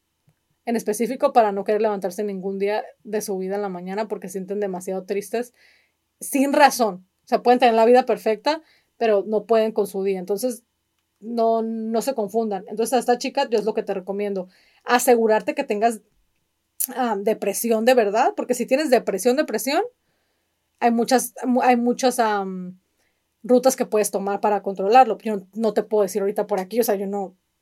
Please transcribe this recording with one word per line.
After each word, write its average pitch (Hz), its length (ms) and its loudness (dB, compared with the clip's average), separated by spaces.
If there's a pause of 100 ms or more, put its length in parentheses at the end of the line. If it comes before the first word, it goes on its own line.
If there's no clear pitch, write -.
(640)
en 240 120 -2
específico 233 560 -2
para 214 200 6
no 196 120 -4
querer 214 180 0
levantarse 202 420 -2
ningún 196 340 -6
día 202 260 -2 (180)
de 214 180 -6
su 208 160 -6
vida 190 200 -6
en 208 60 -4
la 202 60 -6
mañana 190 400 -8
porque 202 200 -8
se 180 60 -14
sienten 196 260 -6
demasiado 185 440 -6
tristes 202 480 -6 (680)
sin 277 320 0
razón. 247 540 4 (180)
O - 40 -20
sea, 233 140 0
pueden 247 160 6
tener 240 160 6
la 226 100 6
vida 247 220 6
perfecta, 220 560 -2 (340)
pero 208 300 2
no 214 180 -2
pueden 220 280 2
con 214 140 -2
su 196 160 -6
día. 196 160 -2
Entonces, 202 440 -6 (580)
no, 226 420 0
no 226 400 -4
se 269 120 -4
confundan. 208 540 -4
Entonces, 226 260 -4
a 247 40 4
esta 240 200 0
chica, 277 300 -4
yo 220 100 0
es 185 60 -2
lo 208 100 -2
que 220 80 -4
te 196 120 -6
recomiendo. 196 540 -6 (360)
Asegurarte 233 680 2
que 277 100 -4
tengas, 220 360 -2 (920)
ah, 233 240 -2
depresión 214 640 0
de 254 100 6
verdad, 226 420 2
porque 247 180 -4
si 240 120 -4
tienes 277 240 0
depresión, 240 460 2
depresión, 302 460 -2 (960)
hay 240 120 2
muchas, 233 440 0 (100)
mu-, 247 180 2
hay 247 140 4
muchas, 247 420 0
am, 190 600 -4 (640)
rutas 247 340 4
que 247 100 -2
puedes 208 240 0
tomar 196 300 -4
para 202 220 0
controlarlo. 202 560 2
Yo 214 180 -4
no, 190 180 -10
no 214 200 -2
te 208 80 0
puedo 214 200 0
decir 196 200 -2
ahorita 202 240 -2
por 190 140 -2
aquí, 196 200 -4
o 233 40 4
sea, 214 120 0
yo 196 100 -6
no, 196 300 -8 (260)